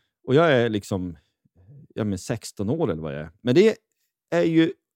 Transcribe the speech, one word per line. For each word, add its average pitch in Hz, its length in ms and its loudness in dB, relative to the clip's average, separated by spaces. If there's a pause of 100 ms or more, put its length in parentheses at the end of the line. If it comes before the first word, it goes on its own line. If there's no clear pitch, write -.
(240)
Och 127 120 0
jag 160 160 4
är 120 180 2
liksom, 92 480 -6 (800)
ja, 113 80 -4
men 98 140 -4
sexton 107 520 -8
år 151 220 -2
eller 80 100 -6
vad 78 120 -8
jag 71 80 -10
är. 78 100 -14 (100)
Men 123 140 0
det 202 220 4 (520)
är 170 140 0
ju 165 300 2 (220)